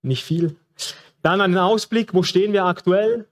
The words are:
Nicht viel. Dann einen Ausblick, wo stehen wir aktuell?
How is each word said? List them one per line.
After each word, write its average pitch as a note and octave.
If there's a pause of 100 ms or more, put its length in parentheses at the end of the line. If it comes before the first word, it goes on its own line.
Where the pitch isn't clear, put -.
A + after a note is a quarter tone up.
Nicht C3
viel. E3 (640)
Dann F3+
einen F#3
Ausblick, G#3+
wo F3+
stehen G3
wir G3
aktuell? G#3